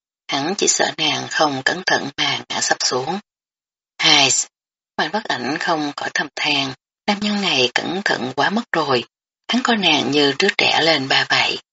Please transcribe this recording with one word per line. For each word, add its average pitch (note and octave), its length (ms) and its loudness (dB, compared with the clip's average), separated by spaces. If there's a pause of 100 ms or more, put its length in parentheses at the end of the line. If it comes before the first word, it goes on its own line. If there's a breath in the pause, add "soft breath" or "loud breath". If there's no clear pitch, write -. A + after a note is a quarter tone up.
(280)
Hắn D3 300 -2
chỉ - 100 2
sợ - 280 2
nàng C3 340 -2
không C#3 340 0
cẩn E3 220 -2
thận C#3 300 0
mà C#3 320 -2
ngã - 120 -4
sập - 200 0
xuống. C#3 380 -2 (800)
Hai, C#3+ 320 4 (640)
Mạnh E3 160 -2
Bất G#3+ 120 -4
Ảnh C3+ 360 -4
không D3+ 360 0
khỏi - 180 -6
thầm D3+ 220 0
than, C#3 380 -2 (320)
nam G#3 140 0
nhân G#3 200 0
này D3 340 2
cẩn - 300 -2
thận B2+ 320 -2
quá C#3+ 140 2
mất A3+ 220 -2
rồi, C#3 320 2 (440)
hắn B3 140 2
coi A#3 140 2
nàng D3+ 340 2
như C#3+ 280 4
đứa G3 100 4 (100)
trẻ C3 240 2
lên D3+ 260 2
ba - 200 2
vậy. B2 300 0 (140)